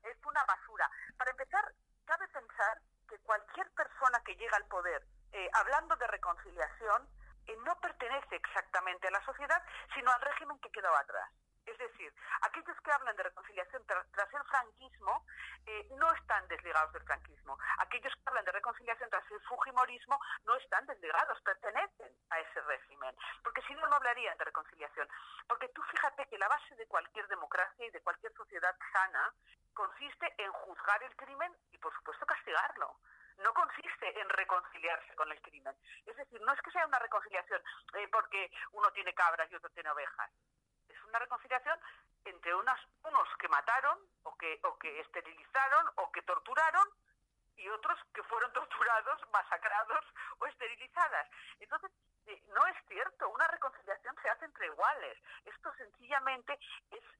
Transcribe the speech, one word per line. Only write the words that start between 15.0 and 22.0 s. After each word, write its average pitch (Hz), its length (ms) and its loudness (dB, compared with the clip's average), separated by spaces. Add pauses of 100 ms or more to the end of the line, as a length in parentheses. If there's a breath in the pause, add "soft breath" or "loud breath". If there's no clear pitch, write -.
eh, 214 320 -8
no 320 160 6
están 214 360 0
desligados 156 440 0
del 165 120 -10
franquismo. 143 520 -6 (220 loud breath)
Aquellos - 360 -2
que - 120 -14
hablan 240 180 0
de 185 80 -2
reconciliación 226 560 -4
tras 185 220 -2
el 208 180 -10
fujimorismo 247 720 2 (260 loud breath)
no 233 120 4
están 240 300 -2
desligados, 220 540 0
pertenecen - 720 -2 (180)